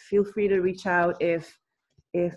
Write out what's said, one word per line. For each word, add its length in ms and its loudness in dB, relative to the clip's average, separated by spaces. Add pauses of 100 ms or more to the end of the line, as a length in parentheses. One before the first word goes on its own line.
feel 160 2
free 260 -2
to 100 2
reach 260 -2
out 340 2
if, 380 -2 (560)
if, 240 -2